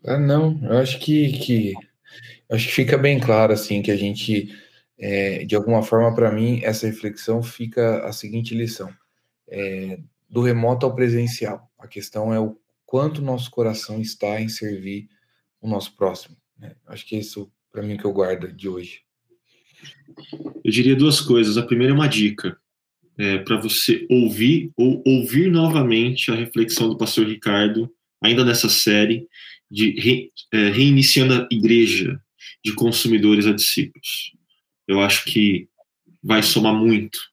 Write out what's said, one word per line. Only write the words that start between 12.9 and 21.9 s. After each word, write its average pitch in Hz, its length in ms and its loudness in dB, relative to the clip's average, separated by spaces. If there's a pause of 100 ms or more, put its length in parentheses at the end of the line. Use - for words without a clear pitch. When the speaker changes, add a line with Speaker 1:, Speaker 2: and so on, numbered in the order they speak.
Speaker 1:
nosso 127 300 -6
coração 110 500 -4
está 110 400 -6
em 110 80 -4
servir 101 600 -10 (520)
o 110 80 -10
nosso 101 280 -8
próximo, - 400 -6 (200)
né? - 160 -20 (140)
Acho 110 180 -18
que 110 120 -10
é - 20 -4
isso, 104 320 -12 (220)
pra 107 100 -12
mim, 104 140 -8
que - 80 -14
eu 101 80 -2
guardo 92 400 -4
de 98 160 -12
hoje. 90 320 -12 (1600)
Speaker 2:
Eu 110 60 2
diria 127 240 4
duas 143 260 4
coisas. 113 380 4
A 117 40 0
primeira 123 300 2